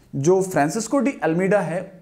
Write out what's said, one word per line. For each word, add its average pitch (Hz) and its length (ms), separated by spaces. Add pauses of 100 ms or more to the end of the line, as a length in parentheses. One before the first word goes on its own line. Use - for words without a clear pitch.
(160)
जो 175 260
फ्रांसिस्को 185 580
डी 269 240
अल्मीडा 185 360
है, 170 420